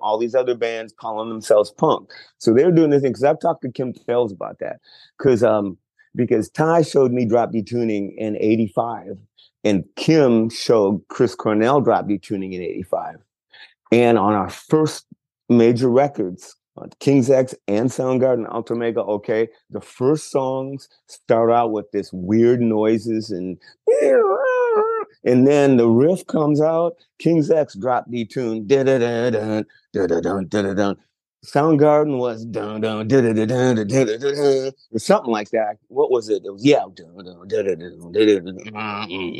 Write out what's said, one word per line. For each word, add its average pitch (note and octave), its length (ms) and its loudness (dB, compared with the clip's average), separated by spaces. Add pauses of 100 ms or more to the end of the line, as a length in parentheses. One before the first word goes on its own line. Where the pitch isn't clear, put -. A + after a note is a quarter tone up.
all G#2+ 180 0
these A#2 160 -4
other B2 200 0
bands A2+ 420 -6
calling A2+ 320 -8
themselves A2 420 2
punk. - 400 0 (260)
So - 160 2
they B2+ 100 6
were F3+ 80 4
doing D#3+ 200 4
this C#3+ 100 4
thing, C3 120 -2
'cause G#2 100 -6
I've D#3 160 2
talked E3 240 -4
to B2+ 80 -8
Kim B2+ 220 -8
Fells A#2+ 380 -2
about F#2 280 -12
that, - 200 -10 (380)
'cause, B2 260 2
um, G#2 340 0 (380)
because A2+ 340 0
Ty D#3+ 340 2
showed C3+ 280 2
me B2 140 -2
drop A2+ 260 0
D A2+ 120 -4
tuning G#2+ 540 -4
in G#2+ 220 -6
eighty-five, A2 760 -2 (460)
and G2 200 0 (120)
Kim B2 540 2
showed G#2 580 0
Chris - 260 -2
Cornell A2+ 480 0
drop G2+ 260 0
D G2+ 120 -4
tuning F#2+ 340 -8
in F#2 80 -8
eighty-five. E2 540 -8 (760)
And A#2 260 4
on G2+ 160 2
our F#2+ 160 -2
first - 560 -2 (420)
major A#2+ 420 4
records, A#2 680 -2 (220)
uh, - 100 -18 (120)
King's C#3 300 2
X C3 260 2 (120)
and G#2+ 220 0
Soundgarden, B2+ 640 -2
Alter A#2 240 -6
Mega, A#2 260 -2
okay, G#2+ 460 -2 (220)
the G#2 120 -12
first D3 500 -2
songs C3 580 -6 (180)
start A#2 440 0
out A#2 200 2
with G#2 200 -6
this G2+ 220 -6
weird A2+ 480 2
noises A2 680 -2
and, F#2 260 -8 (1700)
and B2+ 240 2
then C#3+ 300 4
the A#2 100 4
riff C3+ 400 2
comes D3+ 340 0
out, E3 320 0 (260)
King's E3 300 0
X D#3 260 0
drop A#2+ 340 -4
D A#2+ 160 -6
tune, A2+ 420 -6
da-da-da-dun, A#2 1000 0 (280)
da-da-dun, F2+ 540 -2
da-da-dun. G2 500 -2 (480)
Soundgarden D3+ 720 2
was A#2 280 -6
dun, G#2+ 360 -8
dun, A2 260 -4
da-da-da-dun, A#2 800 2
da-da-da-dun, C3+ 840 0 (200)
or A2+ 80 -4
something D#3+ 320 0
like G#2+ 200 -4
that. G#2+ 260 -2 (120)
What C#3 220 -2
was A#2 180 0
it? G2+ 160 -2
It G2 60 -12
was, G2 140 -6
yeah, C3+ 180 4 (120)
dun, E2+ 280 -20
dun, F2 240 -20
da-da-dun, F2 640 -6
da-da-dun, F#2+ 460 0
mm, G#2 160 -18
mm, G#2 360 -10 (300)